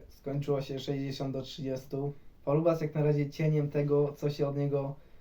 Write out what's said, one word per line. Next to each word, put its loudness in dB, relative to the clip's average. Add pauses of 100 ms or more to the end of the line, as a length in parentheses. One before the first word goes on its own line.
skończyło -2
się -6
sześćdziesiąt -4
do -4
trzydziestu. -4 (320)
Folubaz 4
jak -2
na 2
razie 4
cieniem 2
tego, 2
co -2
się 0
od -4
niego 0 (260)